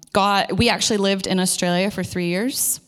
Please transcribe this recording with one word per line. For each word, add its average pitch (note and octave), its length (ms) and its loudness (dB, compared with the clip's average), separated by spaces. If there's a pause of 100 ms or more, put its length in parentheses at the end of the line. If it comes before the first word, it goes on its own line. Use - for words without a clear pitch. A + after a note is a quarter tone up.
(120)
God, G3 460 2
we A#3 100 4
actually G#3 300 0
lived G3 300 0
in F#3+ 120 0
Australia F#3 520 0
for F#3 120 -4
three F3+ 220 -4
years. F#3+ 640 -2